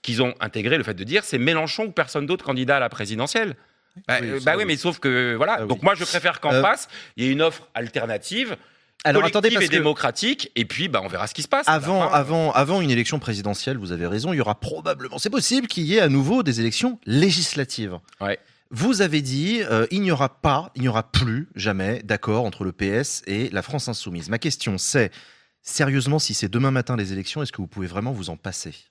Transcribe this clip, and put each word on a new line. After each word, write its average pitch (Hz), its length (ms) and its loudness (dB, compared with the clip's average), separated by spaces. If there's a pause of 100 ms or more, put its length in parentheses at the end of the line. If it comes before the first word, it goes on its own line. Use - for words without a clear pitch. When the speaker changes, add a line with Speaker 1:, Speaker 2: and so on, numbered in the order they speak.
Speaker 1:
qu'ils 120 180 0
ont 127 180 0
intégré 113 380 0
le 123 60 0
fait 110 100 -4
de 92 100 -8
dire 160 200 0
c'est - 160 -2
Mélenchon 160 460 0
ou 202 60 -8
personne 143 360 -2
d'autre 180 180 -4
candidat 131 320 2
à - 20 4
la 123 80 0
présidentielle. 127 680 -4 (520)
Bah, 123 140 0
Speaker 2:
Oui, 117 80 -6
Speaker 1:
euh, 135 100 -4
Speaker 2:
ça, 127 60 -2
Speaker 1:
bah 151 100 4
oui, 208 80 0
Speaker 2:
oui. 202 40 -4
Speaker 1:
mais 151 100 0
sauf 175 220 -2
que, 123 360 2
voilà. 170 240 0
Speaker 2:
Ah 113 60 -4
Speaker 1:
Donc 107 140 0
Speaker 2:
oui. - 40 -12
Speaker 1:
moi, 190 120 6
je 170 100 -4
préfère 170 340 0
qu'en 147 140 2
Speaker 2:
Euh, 131 80 6
Speaker 1:
face, 202 260 2 (300)
il 117 80 0
y - 20 2
ait 135 40 2
une 143 100 2
offre 160 320 0
alternative, 120 840 -4 (460)
Speaker 2:
Alors, 147 200 6
Speaker 1:
collective 170 140 2
Speaker 2:
attendez, 220 180 4
parce 196 100 4
Speaker 1:
et - 20 2
Speaker 2:
que 147 60 0
Speaker 1:
démocratique, 151 840 0
et 117 100 0
puis, 170 220 -4
bah, 120 160 0
on 98 40 -6
verra 90 180 -4
ce - 80 -6
qui - 80 -8
se - 60 -8
passe. 277 200 2
À 156 40 8
la 160 60 6
Speaker 2:
avant, 170 300 2
Speaker 1:
fin, - 80 2
Speaker 2:
avant, 147 360 2
avant 147 300 2
une 147 100 2
élection 120 260 0
présidentielle, 104 600 -4
vous 98 140 -6
avez 87 140 -4
raison, 110 280 -2
il 156 40 0
y 135 40 2
aura 104 180 0
probablement, 147 580 -6
c'est 202 140 -4
possible 254 360 0
qu'il 175 180 -4
y 165 100 2
ait 226 40 6
à 170 100 6
nouveau 143 340 4
des 120 180 0
élections 117 460 0
législatives. 139 920 0 (240)
Speaker 1:
Ouais. 98 160 -2 (320)
Speaker 2:
Vous 196 320 2
avez 156 200 2
dit, 151 400 0 (100)
euh, 113 180 4
il 190 120 0
n'y 190 100 2
aura 135 180 2
pas, 151 460 0
il 127 80 -4
n'y 131 60 2
aura 110 220 0
plus 127 440 0
jamais 98 480 -2
d'accord 110 420 0
entre 101 180 -6
le 92 80 -2
P 98 160 -4
S 113 380 -2
et 104 240 -2
la 95 140 -4
France 135 240 -6
Insoumise. 87 420 -8
Ma 113 80 -2
question, 120 400 -2
c'est, 113 340 2 (520)
sérieusement, 139 560 0
si - 160 -2
c'est 101 140 -2
demain 131 220 2
matin 127 240 0
les 98 180 -2
élections, 98 280 -6
est-ce 135 100 -6
que - 60 -16
vous 92 100 -8
pouvez 92 200 -6
vraiment 101 240 -4
vous 95 180 -8
en 80 80 -10
passer ? 80 380 -10 (160)